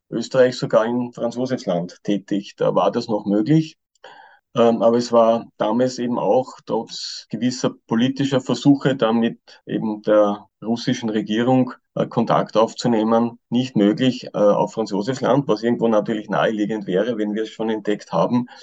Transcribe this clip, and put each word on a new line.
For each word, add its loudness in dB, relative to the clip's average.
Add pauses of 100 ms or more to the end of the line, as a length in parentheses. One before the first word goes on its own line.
(120)
Österreich 2
sogar 0
in -4
Franz -6
Josefs -4
Land -4
tätig. -4
Da 0
war 2
das -4
noch -4
möglich. 2 (800)
Ähm, 4
aber 4
es -2
war 4 (100)
damals 0
eben -4
auch 0
trotz -8
gewisser -4 (160)
politischer 0
Versuche, 2
da 0
mit 0 (260)
eben -6
der 2 (180)
russischen -2
Regierung, 0 (220)
äh, 0
Kontakt -2
aufzunehmen, 0 (100)
nicht -2
möglich, 2
äh, -6
auf 2
Franz -4
Josefs -4
Land, 2
was 0
irgendwo 0
natürlich 0
naheliegend -2
wäre, 0
wenn -2
wir -4
es -6
schon -4
entdeckt -4
haben, 0 (160)